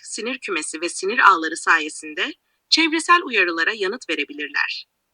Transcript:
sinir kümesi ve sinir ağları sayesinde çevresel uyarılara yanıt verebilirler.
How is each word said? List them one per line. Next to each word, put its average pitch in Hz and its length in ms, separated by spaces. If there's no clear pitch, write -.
sinir 247 360
kümesi 160 420
ve 175 80
sinir 208 300
ağları 165 380
sayesinde 160 800
çevresel 320 560
uyarılara 175 480
yanıt 208 380
verebilirler. - 760